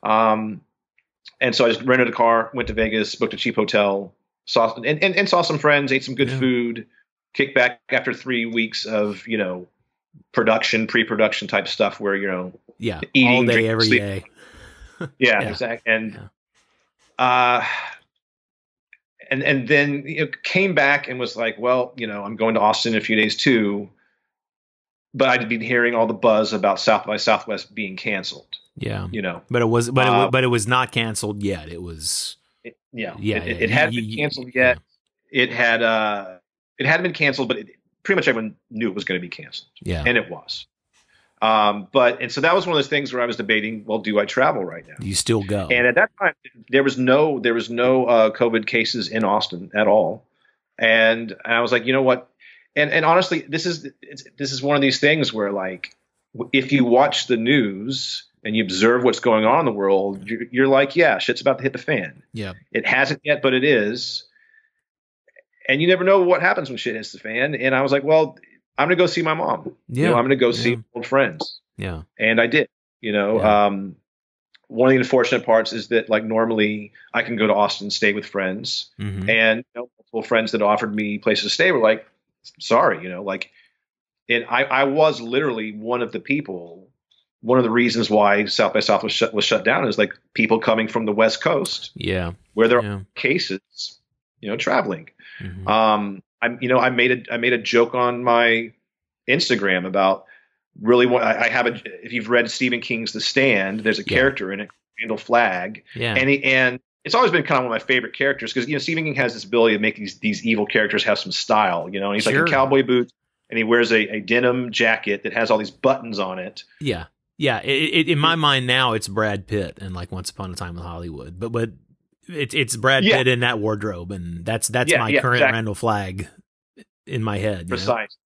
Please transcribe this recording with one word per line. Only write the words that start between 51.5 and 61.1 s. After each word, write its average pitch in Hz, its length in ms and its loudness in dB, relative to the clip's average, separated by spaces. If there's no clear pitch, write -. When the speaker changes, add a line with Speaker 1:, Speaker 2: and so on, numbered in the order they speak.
Speaker 1:
I 117 60 2
was 120 140 0
like, 117 120 0
"You 127 60 -2
know 135 100 2
what?" 127 280 2
And, 147 140 2
and 160 140 2
honestly, 170 360 2
this 156 240 -6
is, 165 240 -6
it's, - 220 -20
this 135 160 -6
is 131 100 -8
one 143 140 2
of 139 40 2
these 135 200 2
things 147 320 0
where, 104 180 -2
like, 92 440 -8
w-, 120 200 -10
if 131 180 0
you 135 140 4
watch 123 420 4
the 123 100 2
news 113 840 -2
and 107 100 -4
you 110 80 2
observe 107 400 2
what's 120 160 2
going 110 260 2
on 127 140 6
in 160 60 0
the 123 80 0
world, 98 540 0
you're, 117 220 -6
you're 127 180 2
like, 139 280 4
"Yeah, 156 220 4